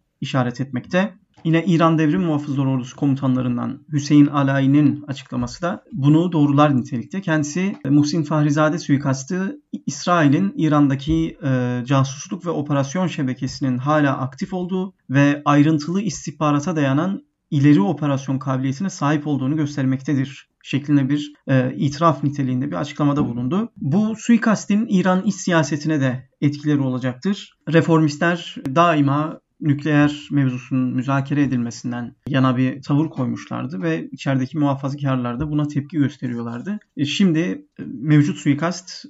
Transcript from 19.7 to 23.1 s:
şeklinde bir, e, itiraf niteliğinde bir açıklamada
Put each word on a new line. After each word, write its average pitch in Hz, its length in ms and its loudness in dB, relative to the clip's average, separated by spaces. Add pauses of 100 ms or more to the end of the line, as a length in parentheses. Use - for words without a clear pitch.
şeklinde 143 460 0
bir, 147 240 -4 (160)
e, 131 280 2
itiraf 156 480 0
niteliğinde 135 460 -2
bir 175 60 -6
açıklamada 147 520 0